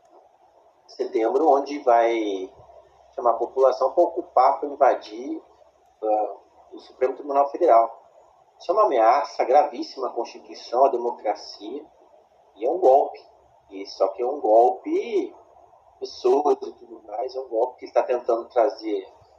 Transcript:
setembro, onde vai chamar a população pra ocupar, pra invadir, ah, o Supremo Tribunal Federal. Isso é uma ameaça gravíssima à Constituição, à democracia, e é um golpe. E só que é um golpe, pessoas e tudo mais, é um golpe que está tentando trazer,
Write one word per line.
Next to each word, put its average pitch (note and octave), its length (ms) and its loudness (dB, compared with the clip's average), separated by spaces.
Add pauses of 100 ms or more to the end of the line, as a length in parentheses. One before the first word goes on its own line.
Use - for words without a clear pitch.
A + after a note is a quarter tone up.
(880)
setembro, C3 600 0
onde C#3 300 0
vai A2+ 760 0 (600)
chamar B2 160 0
a A#2 60 -2
população C3 560 0
pra F3 100 4
ocupar, C#3 560 0
pra D3+ 100 -6
invadir, C3 720 -2 (640)
ah, G#2+ 320 -2 (360)
o - 80 -20
Supremo - 360 -6
Tribunal C#3 340 -2
Federal. A2+ 480 2 (640)
Isso - 120 -10
é - 20 0
uma G#3+ 100 2
ameaça B2+ 640 2
gravíssima C#3+ 640 0
à - 20 -10
Constituição, A#2+ 760 -2
à - 40 2
democracia, A#2 960 -8 (680)
e A2 100 -10
é C3+ 40 0
um F3 80 -2
golpe. D3 420 2 (500)
E G2 160 -14
só - 240 -2
que - 120 -10
é A#2+ 40 -2
um C#3+ 140 -4
golpe, - 920 0 (640)
pessoas F#4 640 0
e - 120 -12
tudo - 340 -20
mais, G#2+ 280 -8
é C3 40 -4
um C3 80 -10
golpe A#2 320 -2
que - 60 -14
está A#2+ 180 0
tentando A#2+ 460 -2
trazer, G#2+ 580 -2 (320)